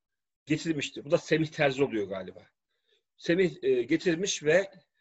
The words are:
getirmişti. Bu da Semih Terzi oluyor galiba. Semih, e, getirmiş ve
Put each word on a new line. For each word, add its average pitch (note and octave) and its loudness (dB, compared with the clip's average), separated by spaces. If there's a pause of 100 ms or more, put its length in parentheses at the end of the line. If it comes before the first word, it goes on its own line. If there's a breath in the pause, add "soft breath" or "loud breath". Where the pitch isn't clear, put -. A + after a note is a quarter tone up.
(460)
getirmişti. D3+ -4
Bu C#3+ -12
da E3+ 4
Semih D#3 0
Terzi C#3+ 0
oluyor A2 -2
galiba. F#2 -10 (680)
Semih, E3+ 0
e, C3 4
getirmiş E3 0
ve F3 2 (300)